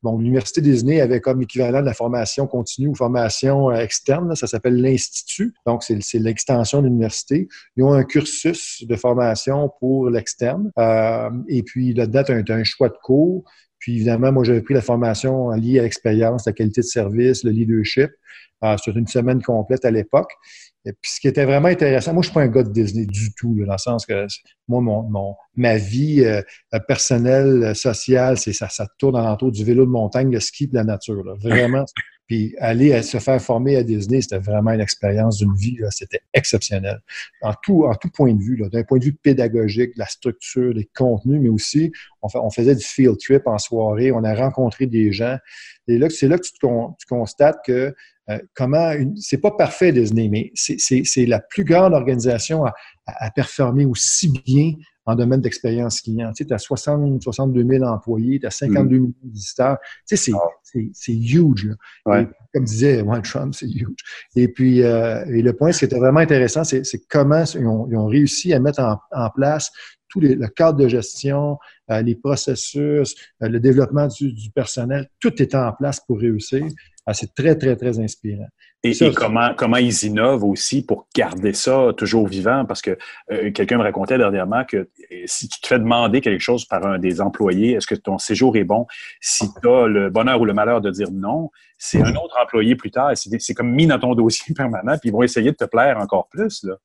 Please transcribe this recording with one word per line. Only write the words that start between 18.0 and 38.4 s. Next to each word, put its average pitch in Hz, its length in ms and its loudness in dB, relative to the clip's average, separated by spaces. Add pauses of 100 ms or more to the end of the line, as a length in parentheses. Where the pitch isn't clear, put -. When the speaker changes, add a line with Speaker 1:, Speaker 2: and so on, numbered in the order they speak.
Speaker 1:
Euh, 107 180 2
c'était 110 160 -4
une 113 80 0
semaine 123 360 0
complète 123 420 -2
à 120 60 4
l'époque. 113 420 0 (540)
Et 101 60 -10
puis, - 220 -14
ce - 60 -14
qui 143 80 2
était 139 160 2
vraiment 143 240 4
intéressant, 160 460 2
moi, 175 80 2
je - 60 -2
suis - 60 -14
pas 160 60 4
un 135 80 4
gars 123 140 4
de 107 100 -2
Disney 110 320 0
du 104 300 -4
tout, 117 200 -4
là, 104 120 -2
dans 98 60 -4
le 98 60 -4
sens 117 280 -4
que 101 220 -4
c'est, - 120 -14 (260)
moi, 120 140 0
mon, 113 220 0
mon, 101 320 -6 (200)
ma 117 220 2
vie, 127 480 2
euh, 107 160 2 (480)
personnelle, 131 760 2
euh, 107 120 0
sociale, 127 640 2
c'est 101 160 -4
ça, 104 160 -8
ça 104 160 -8 (120)
tourne 135 180 2
alentour 113 360 0
du 107 100 -6
vélo 120 220 6
de 127 60 0
montagne, 123 420 0
le 113 80 0
ski, - 280 -6
de 131 60 -6
la 113 100 2
nature, 104 380 -4
là. 95 160 -12
Vraiment. 120 520 2
<laughs> - 40 -20 (320)
Puis 110 320 -2
aller 123 340 4
à, 113 100 2
se 110 160 -6
faire 131 240 0
former 127 340 0
à 123 60 2
Disney, 113 380 -2
c'était 98 180 -6
vraiment 104 320 0
une 113 100 0
expérience 104 580 0
d'une 101 160 2
vie, 113 260 -2
là. 107 100 -6
C'était - 300 -8 (120)
exceptionnel. 104 680 -2 (420)
En 110 100 -4 (100)
tout, 175 220 2
en 120 100 0
tout 170 140 -8
point 131 240 2
de 104 100 2